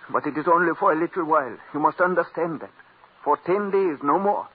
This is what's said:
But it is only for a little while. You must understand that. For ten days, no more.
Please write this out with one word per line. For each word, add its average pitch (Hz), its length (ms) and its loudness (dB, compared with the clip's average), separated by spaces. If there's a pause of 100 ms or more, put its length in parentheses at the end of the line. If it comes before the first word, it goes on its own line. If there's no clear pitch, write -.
But - 180 -2
it 139 100 -6
is 151 100 -4
only 175 320 4
for 196 120 2
a 156 80 4
little 170 260 -2
while. 143 320 0 (160)
You 147 60 -4
must 151 220 0
understand 170 600 0
that. - 100 -14 (520)
For 143 220 2
ten 196 260 0
days, 185 320 0
no 143 160 2
more. 196 360 -2